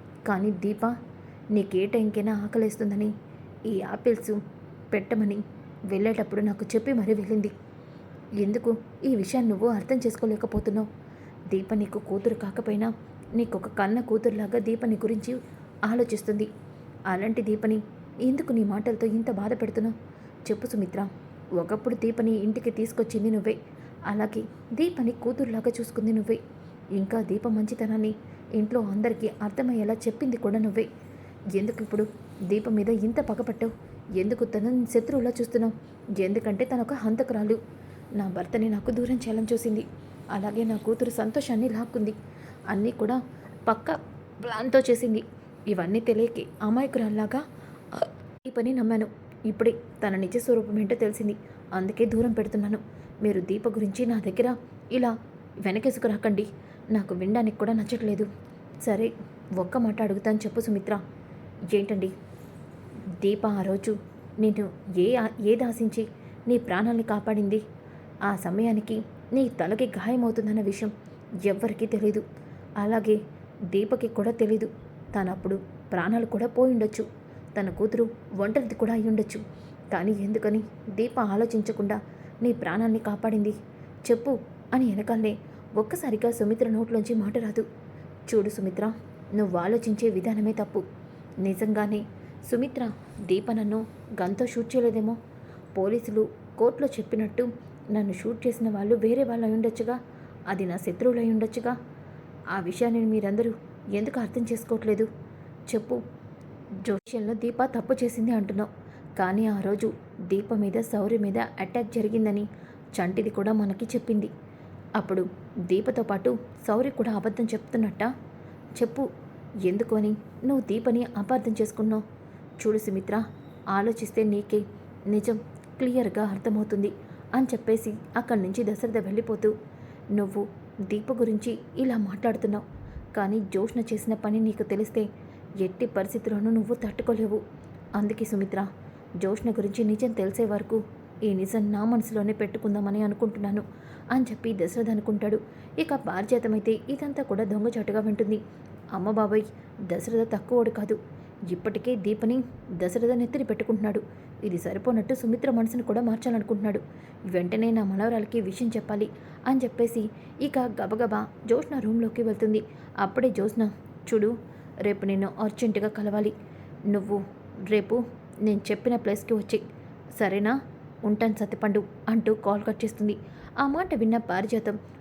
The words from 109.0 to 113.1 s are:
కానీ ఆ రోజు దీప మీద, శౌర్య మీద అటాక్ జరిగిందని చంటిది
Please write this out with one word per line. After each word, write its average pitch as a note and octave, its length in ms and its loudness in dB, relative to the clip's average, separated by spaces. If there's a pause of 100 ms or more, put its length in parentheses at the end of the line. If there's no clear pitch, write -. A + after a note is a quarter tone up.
కానీ G3 280 2
ఆ G#3 140 2
రోజు G3+ 320 0 (280)
దీప G3 340 0
మీద, G#3 260 2
శౌర్య A3 380 2
మీద G3+ 200 0
అటాక్ A3+ 540 -2
జరిగిందని G#3+ 520 2 (520)
చంటిది G3 340 0